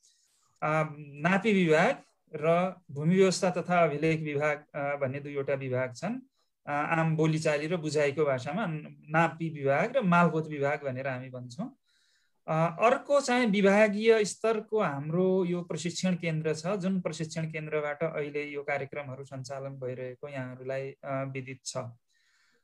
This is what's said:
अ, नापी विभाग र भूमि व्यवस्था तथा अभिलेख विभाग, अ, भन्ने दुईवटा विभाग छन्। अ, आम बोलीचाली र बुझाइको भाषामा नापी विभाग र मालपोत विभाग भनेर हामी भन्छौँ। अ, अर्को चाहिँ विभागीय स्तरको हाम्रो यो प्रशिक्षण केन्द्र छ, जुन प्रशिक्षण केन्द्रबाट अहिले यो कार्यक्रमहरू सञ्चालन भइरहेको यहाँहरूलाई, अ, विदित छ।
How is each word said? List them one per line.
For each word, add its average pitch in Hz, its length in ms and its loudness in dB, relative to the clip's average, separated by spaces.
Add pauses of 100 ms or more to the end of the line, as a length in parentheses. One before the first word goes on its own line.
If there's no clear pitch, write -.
(640)
अ, 156 360 0
नापी 165 540 0
विभाग 185 440 6 (380)
र 170 400 2 (160)
भूमि 151 260 2
व्यवस्था 190 340 4
तथा 175 320 2
अभिलेख 156 380 2
विभाग, 147 440 -2 (100)
अ, 143 220 -4
भन्ने 139 240 -2
दुईवटा 143 340 -4
विभाग 127 400 -4
छन्। 226 260 -6 (460)
अ, 147 60 -4
आम 160 440 2
बोलीचाली 156 500 2
र 170 100 -2
बुझाइको 151 480 0
भाषामा 143 420 -2 (440)
नापी 160 380 2
विभाग 147 480 0
र 262 60 2
मालपोत 170 460 4
विभाग 147 360 -2
भनेर 131 240 -4
हामी 131 200 -6
भन्छौँ। 127 500 -10 (720)
अ, 160 320 0
अर्को 269 400 4
चाहिँ 247 260 2
विभागीय 208 800 6
स्तरको 220 560 -2
हाम्रो 175 640 0
यो 175 180 -2
प्रशिक्षण 175 520 -2
केन्द्र 160 400 -2
छ, 156 120 -6
जुन 190 340 -2
प्रशिक्षण 160 460 -4
केन्द्रबाट 151 560 -4
अहिले 147 420 -2
यो 143 180 -8
कार्यक्रमहरू 139 600 -6
सञ्चालन 135 440 -10
भइरहेको 127 600 -10
यहाँहरूलाई, 131 640 -8
अ, 143 200 -12
विदित 135 540 -6
छ। - 120 -8 (880)